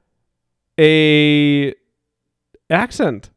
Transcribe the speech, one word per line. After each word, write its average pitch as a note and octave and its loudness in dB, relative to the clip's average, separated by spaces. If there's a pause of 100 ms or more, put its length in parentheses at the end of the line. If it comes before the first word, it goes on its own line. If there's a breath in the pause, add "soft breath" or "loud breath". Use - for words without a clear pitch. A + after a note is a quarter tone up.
(800)
a D3 2 (960)
accent. E3+ -6